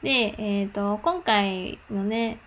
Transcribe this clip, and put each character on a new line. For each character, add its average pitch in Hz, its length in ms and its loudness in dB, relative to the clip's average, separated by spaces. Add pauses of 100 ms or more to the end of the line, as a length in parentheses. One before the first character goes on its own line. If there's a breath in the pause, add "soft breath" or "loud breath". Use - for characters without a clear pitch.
で、 247 360 2
え 202 260 0
ー 196 40 -4
と、 202 340 -2
今 349 200 0
回 196 560 0 (120)
の 196 140 -2
ね 226 420 0